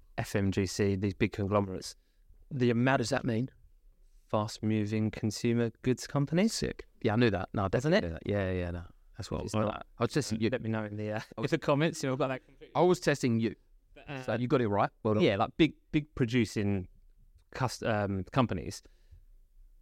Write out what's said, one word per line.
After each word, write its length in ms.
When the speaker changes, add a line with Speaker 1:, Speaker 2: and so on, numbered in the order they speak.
Speaker 1:
F 180
M 160
G 140
C, 300
these 180
big 180
conglomerates, 640
the 220
amount 220
Speaker 2:
what 40
does 120
that 140
mean? 260
Speaker 1:
fast 340
moving 480
consumer 600
goods 260
companies. 460
Speaker 2:
Sick. 340
Yeah, 120
I 40
knew 120
that. 240
No, 120
I 20
Speaker 1:
Doesn't 240
Speaker 2:
definitely 260
Speaker 1:
it? 80
Speaker 2:
knew 100
that. 200
Yeah, 100
yeah, 60
no. 120
That's 120
what 140
Speaker 1:
It's 100
Speaker 2:
I, 60
Speaker 1:
not. 260
Speaker 2:
I 40
was 100
testing 260
you. 100
Speaker 1:
Let 120
me 80
know 160
in 100
the, 160
uh, 80
Speaker 2:
I 40
was 100
Speaker 1:
in 80
the 60
comments, 360
you 60
know, 60
about 160
that 160
completely. 280
Speaker 2:
I 80
was 200
testing 400
you. 120
Speaker 1:
But, 160
uh, 140
Speaker 2:
So 120
you 120
got 140
it 80
right. 200
Well 120
done. 80
Speaker 1:
Yeah, 120
like, 220
big, 160
big 240
producing 720
cust-, 320
um, 480
companies. 500